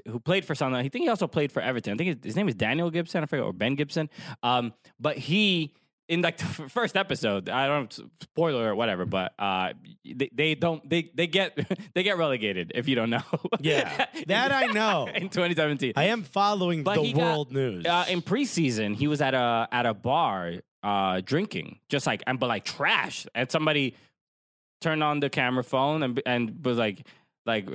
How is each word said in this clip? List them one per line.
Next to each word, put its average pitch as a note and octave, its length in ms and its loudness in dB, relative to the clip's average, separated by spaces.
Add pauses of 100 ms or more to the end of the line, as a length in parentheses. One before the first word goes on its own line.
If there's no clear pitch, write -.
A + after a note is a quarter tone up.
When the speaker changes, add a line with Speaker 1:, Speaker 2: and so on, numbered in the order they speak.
Speaker 1:
who A#2 140 -6
played F#3+ 240 0
for D#3 100 -4
Sunderland, B2+ 320 0
I C3+ 40 -4
think C4+ 140 -4
he D#4+ 40 2
also G3+ 180 0
played D3 260 0
for B2+ 100 -2
Everton. A2+ 320 -2
I - 20 -2
think E3+ 120 -2 (140)
his, A2 100 -6
his B2 40 -4
name G3 120 2
is A#2 60 0
Daniel C#3+ 360 0
Gibson, E3 320 -2
I D3+ 40 -2
forget, C3 200 -2
or G2+ 80 -4
Ben A2+ 220 0
Gibson. D3+ 340 -2 (320)
Um, A#2+ 320 2 (240)
but D3 180 -2
he, F3 560 2 (360)
in, E3+ 140 0
like, E3+ 160 0
the - 60 -4
f-, - 280 -8
first A#3 240 0
episode, A2+ 520 0
I C3 200 2
don't, C#3+ 280 -2 (240)
spoiler C#3 500 0
or G2+ 40 0
whatever, G2 320 0
but, F#2+ 320 -2
uh, F#2 360 0 (300)
they, B2+ 280 -4
they D3+ 240 0
don't, D#3+ 340 -2
they, E3 240 0
they E3 140 0
get, F3+ 280 0 (340)
<laughs> - 40 -8
they F3+ 80 2
get F#3+ 160 0
relegated G#2+ 560 0
if B2 140 -2
you C3+ 80 2
don't A2+ 140 2
know. B2 180 0
<laughs> - 320 -4
Speaker 2:
Yeah, - 540 0
Speaker 1:
In D#4 140 -8
Speaker 2:
that A#3 220 2
I C4 220 2
know. G#3 380 2
Speaker 1:
<laughs> - 40 -6
in F#3+ 140 -4
twenty F3 260 0
seventeen. D3 400 2
Speaker 2:
I C#3+ 100 2
am A3 200 2
following F#3 580 2
Speaker 1:
But G3 140 2
Speaker 2:
the D#3 60 4
Speaker 1:
he D3 100 0
got, D3 80 2
Speaker 2:
world D3+ 320 0
news. B2 340 -2
Speaker 1:
uh, F3 220 4
in F3 140 0
preseason, C3 760 0
he C#3 100 0
was D3 140 2
at C3 140 2
a, A#2+ 360 2
at A#2+ 160 2
a A2+ 80 4
bar, G2+ 600 0 (280)
uh, G2 380 2
drinking, A#2 580 -4 (120)
just C#3 160 0
like, A#2 200 0
and, B2+ 140 0
but, B2+ 80 2
like, A2 160 -2
trash. D#3+ 680 -2
And B2+ 160 0
somebody D3+ 440 2 (840)
turned D#3 240 0
on D3 160 2
the C#3+ 100 2
camera B2+ 320 2
phone C#3+ 400 2
and, B2+ 240 0
and A#2+ 380 -2
was B2 140 2
like, G#2+ 280 0 (400)
like, A2 280 0